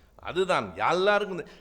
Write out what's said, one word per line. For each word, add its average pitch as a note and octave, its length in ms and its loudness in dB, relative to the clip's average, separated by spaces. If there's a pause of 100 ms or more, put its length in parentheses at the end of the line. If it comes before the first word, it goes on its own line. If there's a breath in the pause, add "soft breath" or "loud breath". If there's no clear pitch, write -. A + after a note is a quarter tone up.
(160 soft breath)
அதுதான் C#3+ 600 -2
எல்லாருக்கும் F#3 640 2
இந்த - 100 -12 (120)